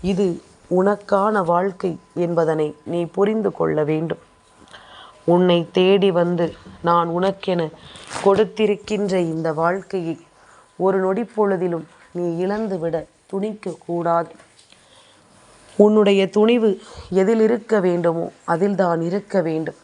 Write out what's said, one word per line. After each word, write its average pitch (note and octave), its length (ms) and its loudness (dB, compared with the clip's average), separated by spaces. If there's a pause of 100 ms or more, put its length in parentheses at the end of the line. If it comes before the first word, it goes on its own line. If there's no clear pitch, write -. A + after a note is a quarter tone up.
இது F#3+ 260 0 (420)
உனக்கான G3+ 720 0
வாழ்க்கை F3+ 460 0 (280)
என்பதனை D#3+ 500 0 (180)
நீ F3 140 -4 (160)
புரிந்து G3+ 360 0
கொள்ள D#3 320 -2
வேண்டும். D#3 380 -4 (1040)
உன்னை F3 320 4 (140)
தேடி F#3+ 380 4
வந்து F3 360 0 (360)
நான் E3+ 280 2
உனக்கென F3+ 520 -2 (560)
கொடுத்திருக்கின்ற G3+ 960 0 (120)
இந்த D#3+ 260 -4
வாழ்க்கையை E3+ 640 -4 (640)
ஒரு F#3+ 220 0
நொடி F#3+ 260 -2
பொழுதிலும் F3+ 600 -2 (280)
நீ F3 120 -4 (120)
இழந்துவிட F#3 580 -4 (300)
துணிக்க G3 520 -8
கூடாது. E3+ 540 -2 (1500)
உன்னுடைய G#3 420 6 (100)
துணிவு A3 380 2 (440)
எதில் G3+ 320 2
இருக்க A3 360 0
வேண்டுமோ E3+ 460 0 (180)
அதில் F3+ 320 0
தான் E3+ 260 0
இருக்க F#3+ 380 -2
வேண்டும். D#3+ 440 -4